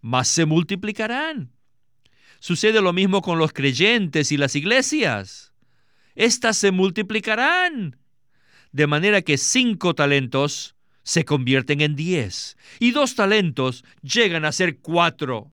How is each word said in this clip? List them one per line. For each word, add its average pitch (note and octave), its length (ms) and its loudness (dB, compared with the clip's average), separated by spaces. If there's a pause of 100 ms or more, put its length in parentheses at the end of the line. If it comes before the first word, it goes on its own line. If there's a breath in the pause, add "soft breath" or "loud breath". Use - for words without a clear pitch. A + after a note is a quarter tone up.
más B2+ 280 -2
se D#3+ 180 2
multiplicarán. G#3 1040 -2 (840 soft breath)
Sucede G#3+ 420 2
lo F#3 120 2
mismo F#3+ 300 2
con E3+ 160 -2
los D#3 140 2
creyentes D3+ 800 0
y D3 40 0
las C#3 200 0
iglesias. F3+ 960 -2 (640)
Estas A3+ 400 0
se G3+ 160 2
multiplicarán. G#3+ 1300 -2 (720 soft breath)
De D3 160 2
manera F3+ 340 2
que C#3+ 160 0
cinco A3 560 0
talentos C#3+ 800 0 (300)
se - 200 0
convierten C3+ 580 0
en D3+ 120 0
diez, D3 600 -4 (240 loud breath)
y A#3 100 4
dos B3+ 240 0
talentos E3 720 0 (180 soft breath)
llegan E3+ 420 0
a D3+ 60 0
ser E3+ 280 -2
cuatro. D#3 800 -2